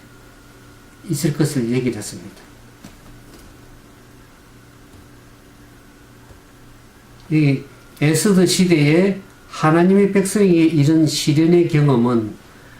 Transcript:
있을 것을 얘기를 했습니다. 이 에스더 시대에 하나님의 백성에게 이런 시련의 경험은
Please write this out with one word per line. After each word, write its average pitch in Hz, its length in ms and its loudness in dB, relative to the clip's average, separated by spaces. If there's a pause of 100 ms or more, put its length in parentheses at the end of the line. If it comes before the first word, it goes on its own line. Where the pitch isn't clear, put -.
(1080)
있을 151 280 -6
것을 131 340 -4
얘기를 123 260 -4
했습니다. 101 380 -16 (4000)
이 143 300 0 (400)
에스더 175 460 2
시대에 175 760 0 (300)
하나님의 185 600 2
백성에게 190 520 2
이런 160 420 2
시련의 160 640 0
경험은 120 680 0 (460)